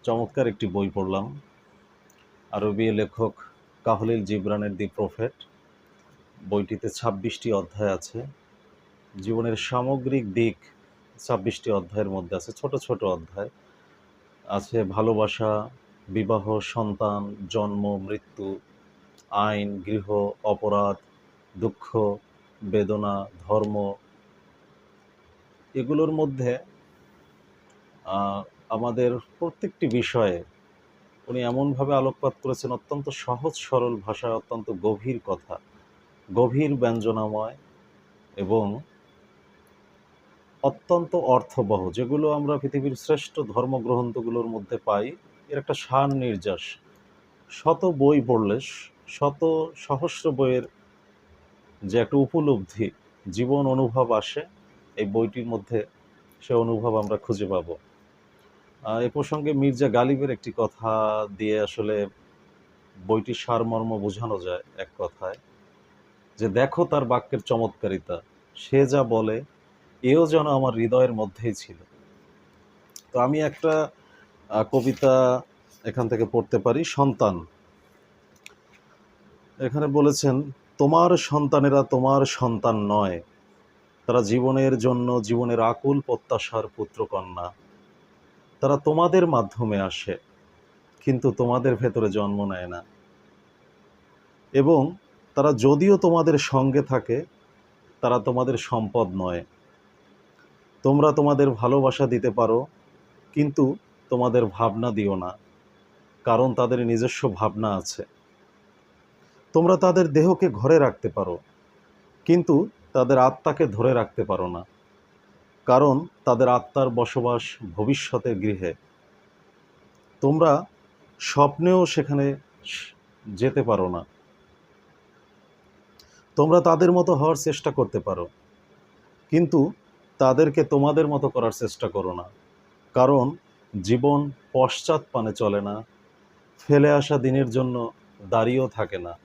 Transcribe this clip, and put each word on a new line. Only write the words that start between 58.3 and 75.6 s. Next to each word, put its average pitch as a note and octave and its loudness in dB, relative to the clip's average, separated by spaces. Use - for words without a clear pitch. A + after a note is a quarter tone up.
আহ, A2 -4
এ B2 0
প্রসঙ্গে D3 -4
মির্জা C#3 2
গালিবের C3 2
একটি A#2 -8
কথা A2 -2
দিয়ে G#2+ -2
আসলে G#2 -2
বইটির A2 0
সারমর্ম A2+ -4
বোঝানো G#2 -6
যায় F2+ -8
এক F#2+ -10
কথায়, F#2 -8
যে A2 -2
"দেখো C3+ 2
তার D3 0
বাক্যের A#2+ -2
চমৎকারিতা, F#2+ -4
সে C#3 2
যা C3+ 2
বলে, A2+ 0
এও D3+ 4
যেন D3+ 2
আমার C3+ 2
হৃদয়ের A#2+ 2
মধ্যেই A2 -6
ছিল।" - -16
তো B2 -2
আমি C#3 2
একটা, D#3 0
আহ, A2 0
কবিতা C3 2